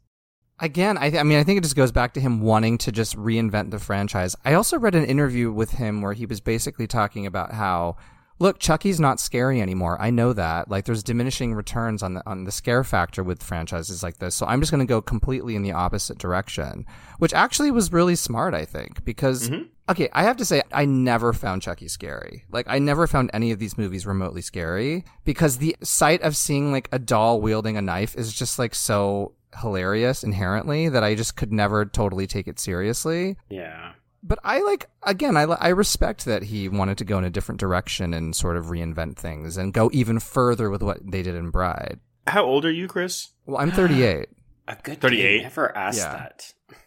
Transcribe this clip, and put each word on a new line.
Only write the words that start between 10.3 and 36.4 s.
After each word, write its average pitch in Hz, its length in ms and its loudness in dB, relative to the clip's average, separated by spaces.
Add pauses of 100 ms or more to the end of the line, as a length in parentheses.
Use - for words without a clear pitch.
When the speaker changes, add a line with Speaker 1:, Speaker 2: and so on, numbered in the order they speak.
Speaker 1:
that. 85 360 -2
Like, 98 140 -2
there's 110 180 -2
diminishing 120 520 -2
returns 107 500 -4
on 92 120 -4
the, 90 100 -8
on 92 180 -8
the 92 80 -6
scare 123 320 0
factor 92 400 0
with 90 180 -4
franchises 85 640 -6
like 85 140 -8
this, 90 180 -6
so - 100 -2
I'm 123 140 2
just 151 120 2
gonna 139 140 2
go 117 160 2
completely 117 540 -2
in 101 60 -2
the 98 100 -2
opposite 90 460 -2
direction," 87 680 -4 (340)
which 165 140 4
actually 254 380 2
was 190 220 2
really 175 240 6
smart, 123 360 -2
I 80 120 -2
think, - 400 -10
because, 123 440 0
Speaker 2:
Mm-hmm. 147 140 -4 (280)
Speaker 1:
okay, 160 200 2
I 156 120 2
have 233 140 4
to 214 80 -4
say, 151 160 2 (120)
I 139 100 2
never 123 480 4
found 95 300 -2
Chucky 87 260 -8
scary. - 640 -10
Like, 123 160 -2
I 135 120 2
never 147 280 4
found 131 260 4
any 113 180 2
of 101 80 -4
these 104 180 -6
movies 95 280 -4
remotely 95 360 -2
scary, 101 640 -4 (180)
because 139 360 2
the 160 240 0
sight 165 380 4
of 151 140 0
seeing, 143 380 0
like, 135 180 -4
a 131 80 -2
doll 117 400 4
wielding 110 380 0
a 104 40 -2
knife 92 360 -2
is 113 160 -6
just, - 260 -4
like, 117 160 -2
so 101 600 0 (260)
hilarious 107 640 0
inherently 107 640 0
that 123 140 2
I 107 120 2
just 110 200 -2
could 113 160 -4
never 104 320 2
totally 95 440 0
take 101 200 -6
it 85 120 -10
seriously. 160 760 -2 (140)
Speaker 3:
Yeah. 85 440 -12 (280)
Speaker 1:
But 190 220 -2
I, 233 180 2
like, 403 280 0 (140)
again, 202 340 2
I, 147 60 6
I 165 260 2
respect - 560 0
that 107 180 0